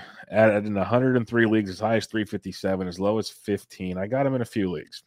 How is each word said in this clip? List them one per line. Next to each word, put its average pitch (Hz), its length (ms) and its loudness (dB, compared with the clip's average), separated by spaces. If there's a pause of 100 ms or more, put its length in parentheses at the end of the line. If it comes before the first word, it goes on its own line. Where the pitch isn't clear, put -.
(300)
at, 104 360 4
in 104 120 -4
a 95 80 0
hundred 127 320 2
and 117 100 -2
three 117 180 4
leagues, 107 240 2
as 90 120 -10
high 110 160 2
as 107 80 -4
three 110 180 -2
fifty-seven, 95 640 -4
as 87 100 -10
low 104 200 0
as 104 120 -4
fifteen. - 680 -6
I 95 100 -4
got 131 180 -2
him 135 100 0
in 123 60 -2
a 113 40 -6
few 95 260 -2
leagues. - 360 -10